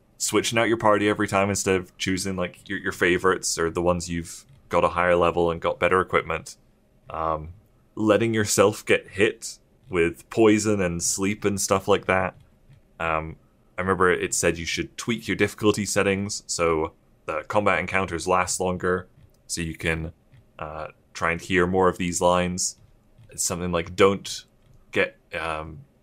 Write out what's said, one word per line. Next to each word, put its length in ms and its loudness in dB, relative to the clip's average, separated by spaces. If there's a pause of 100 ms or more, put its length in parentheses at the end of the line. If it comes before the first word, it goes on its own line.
(180)
switching 400 0
out 100 2
your 80 2
party 320 4
every 200 0
time 220 2
instead 260 0
of 220 -6
choosing, 380 -4
like, 320 -8
your, 100 -6
your 140 -6
favorites 640 2
or 120 0
the 120 -2
ones 260 0
you've 360 -8 (240)
got 160 2
a 40 4
higher 280 2
level 340 2
and 100 -6
got 200 -2
better 200 4
equipment. 560 -2 (540)
Um, 400 -4 (460)
letting 360 2
yourself 540 2
get 220 2
hit 500 -2 (320)
with 400 0
poison 500 4
and 220 -2
sleep 420 -2
and 160 0
stuff 280 0
like 180 2
that. 280 0 (680)
Um, 360 -4 (400)
I 60 -6
remember 280 2
it 240 -2
said 240 0
you 60 -8
should 320 -6
tweak 320 -6
your 80 -2
difficulty 480 0
settings 640 -2
so 460 0 (340)
the 220 -6
combat 320 2
encounters 460 -4
last 340 0
longer, 480 -2 (380)
so 140 -8
you 140 -6
can, 380 -4 (460)
uh, 300 -12 (240)
try 200 -2
and 80 -4
hear 260 2
more 220 4
of 100 0
these 220 -2
lines. 560 2 (540)
It's 140 -8
something 280 -4
like, 240 -4
"Don't 480 2 (480)
get, 240 -2 (220)
um, 420 -8 (220)